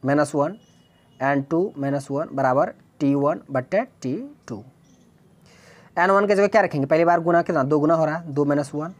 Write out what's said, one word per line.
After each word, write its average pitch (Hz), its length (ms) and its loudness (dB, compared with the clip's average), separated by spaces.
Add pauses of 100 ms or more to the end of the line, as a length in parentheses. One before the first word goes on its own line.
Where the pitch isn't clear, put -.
माइनस 143 320 0
वन, 156 220 -2 (600)
एन 139 220 0
टू 165 360 -2
माइनस 139 340 -4
वन 143 220 -6
बराबर 135 400 0 (260)
टी 139 160 2
वन 143 260 0 (100)
बट्टे 139 300 -2 (200)
टी 131 140 -6 (320)
टू। 220 160 -10 (1300)
एन 180 140 2
वन 196 160 4
की 202 80 2
जगह 202 120 4
क्या 202 140 4
रखेंगे, 151 240 0
पहली 160 200 2
बार 170 160 4
गुना 170 200 2
कितना, 165 220 0
दो 147 160 2
गुना 156 140 2
हो 160 120 2
रहा 151 100 -2
है, 165 180 -10
दो 143 120 0
माइनस 143 300 -2
वन 160 240 -8